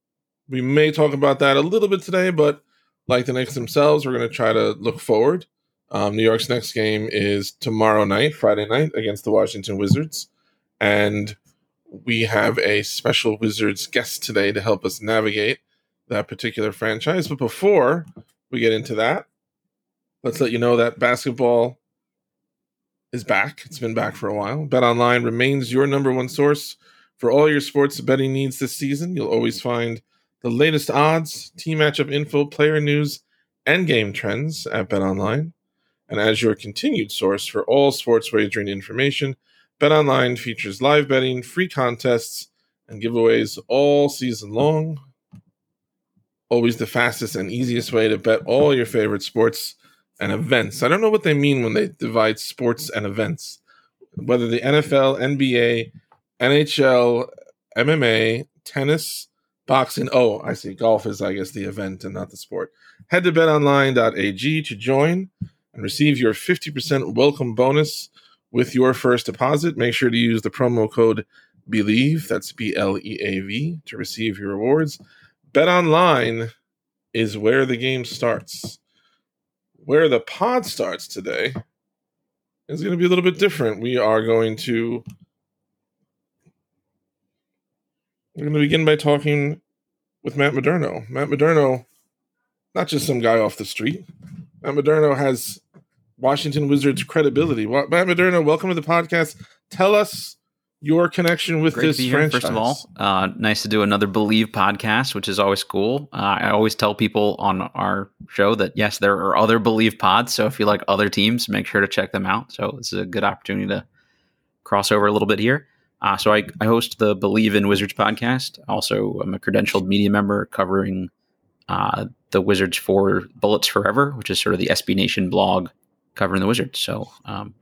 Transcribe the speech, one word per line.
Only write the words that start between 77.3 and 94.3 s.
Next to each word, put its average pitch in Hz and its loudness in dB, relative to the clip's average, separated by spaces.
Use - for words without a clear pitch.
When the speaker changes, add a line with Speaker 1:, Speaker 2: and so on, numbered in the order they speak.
Speaker 1:
where 120 2
the 127 -2
game 127 -4
starts. - -6
Where 151 4
the 123 2
pod 240 -2
starts 92 -6
today 95 -6
is 151 -8
gonna 180 -2
be 175 2
a 175 4
little 180 4
bit 180 2
different. 151 0
We 123 -2
are 110 2
going 113 2
to, 117 -4
we're 147 -8
gonna 151 0
begin 160 2
by 151 6
talking 147 0
with 123 -8
Matt 143 2
Modderno. 135 -2
Matt 135 -4
Modderno, 139 2
not - -2
just 143 -2
some 135 0
guy 113 4
off 104 0
the 107 -8
street. 139 -6